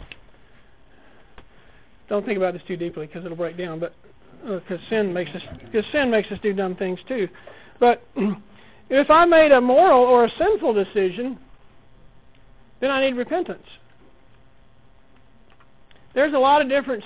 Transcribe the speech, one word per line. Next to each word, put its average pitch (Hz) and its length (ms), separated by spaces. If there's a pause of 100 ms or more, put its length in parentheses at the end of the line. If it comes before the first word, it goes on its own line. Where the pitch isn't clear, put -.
(2000)
Don't 208 160
think 208 140
about 185 160
this 175 140
too 180 100
deeply 165 300
'cause 170 180
it'll 170 100
break 170 220
down, 165 220
but, 170 140 (540)
uh, 185 200
'cause 190 120 (100)
sin 214 220
makes 175 220
us, 185 80 (300)
'cause 214 160
sin 277 240
makes 208 200
us 190 80
do 208 140
dumb 190 220
things 180 320
too. 233 200 (520)
But 240 240 (120)
<clears throat> - 760
if 277 200
I 330 160
made 320 260
a 262 80
moral 254 440
or 247 220
a 214 40
sinful 339 440
decision, 202 680 (1400)
then 269 120
I 269 100
need 262 160
repentance. 269 500 (2500)
There's 285 200
a 277 60
lot 285 220
of 269 80
difference 269 360